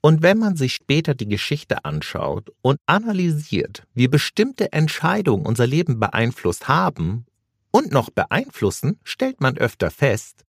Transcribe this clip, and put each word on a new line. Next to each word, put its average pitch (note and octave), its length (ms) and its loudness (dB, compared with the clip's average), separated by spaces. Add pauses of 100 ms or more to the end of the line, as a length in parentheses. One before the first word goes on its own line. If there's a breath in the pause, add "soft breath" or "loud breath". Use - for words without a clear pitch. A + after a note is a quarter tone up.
Und D#3 220 4
wenn F#3+ 160 6
man G#3 180 0
sich C3 180 -2
später D3+ 400 0
die A#2 140 -6
Geschichte - 560 -4
anschaut G#2 640 -6 (120)
und C#3 240 2
analysiert, F3 1080 -2
wie B2 140 4
bestimmte G3+ 640 0
Entscheidungen D#3 720 0
unser A#2+ 220 2
Leben C3+ 320 0
beeinflusst A2+ 720 -2
haben A#2+ 580 -2 (440)
und A3+ 220 2
noch C3 180 2
beeinflussen, - 920 -2
stellt - 380 -6
man C3+ 180 0
öfter - 320 0
fest - 640 -2